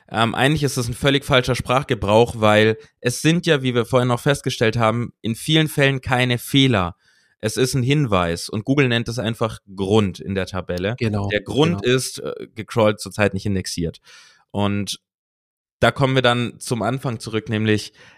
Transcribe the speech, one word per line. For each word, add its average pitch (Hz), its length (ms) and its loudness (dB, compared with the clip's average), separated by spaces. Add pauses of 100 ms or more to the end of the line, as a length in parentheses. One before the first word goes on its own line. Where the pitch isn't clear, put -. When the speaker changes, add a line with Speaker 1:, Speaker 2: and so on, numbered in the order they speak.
Speaker 1:
ähm, 113 260 0
eigentlich 143 280 2
ist 135 120 -2
es 120 140 -2
ein - 40 -6
völlig 139 300 0
falscher 127 320 2
Sprachgebrauch, 117 840 2
weil 107 380 4 (220)
es - 220 -4
sind 165 240 2
ja, 147 180 2
wie 127 100 -2
wir 117 120 0
vorhin 123 240 2
noch 120 100 0
festgestellt 127 560 0
haben, 117 460 0
in 113 140 -4
vielen 156 340 2
Fällen 139 320 0
keine 123 380 0
Fehler. 117 580 2 (420)
Es 107 160 -4
ist 127 200 0
ein 131 80 0
Hinweis 104 640 0
und 104 160 -6
Google 139 220 2
nennt 117 200 -2
es 117 120 -6
einfach 113 400 -4 (160)
Grund 98 440 2
in - 140 -8
der 95 140 -4
Tabelle. 90 500 -4
Speaker 2:
Genau, 104 320 -2
Speaker 1:
Der 104 120 0
Grund 131 420 0
Speaker 2:
genau. 123 120 2
Speaker 1:
ist, - 220 -4
äh, - 380 -10
gecrawlt, 107 440 0
zurzeit 101 360 -2
nicht 98 100 -6
indexiert. 90 540 -4 (500)
Und 101 520 -4 (800)
da 117 120 4
kommen 131 240 0
wir 131 80 2
dann 120 340 0
zum - 240 -4
Anfang 120 380 -4
zurück, 110 300 -6
nämlich 107 440 0 (240)